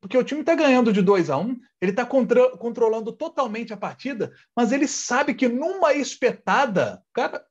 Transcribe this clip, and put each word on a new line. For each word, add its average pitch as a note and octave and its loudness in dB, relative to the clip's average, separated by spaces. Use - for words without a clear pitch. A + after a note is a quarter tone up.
porque G3 -2
o B3 2
time D4+ -6
tá E4 2
ganhando B3+ 4
de G3+ 2
dois F3+ 4
a C3+ 0
um, A#3+ -4
ele F#3+ 0
tá A#3+ -2
contra-, B3 2
controlando A3+ -2
totalmente A#3 -6
a G3 -14
partida, G3 -8
mas A#3+ 2
ele C#4+ 2
sabe C4+ -2
que B3+ 0
numa D#4 0
espetada, G#3+ -2
o - -20
cara - -4